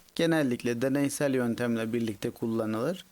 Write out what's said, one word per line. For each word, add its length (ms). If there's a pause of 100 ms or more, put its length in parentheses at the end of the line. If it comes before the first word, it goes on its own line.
(160)
Genellikle 680
deneysel 520
yöntemle 600
birlikte 360
kullanılır. 840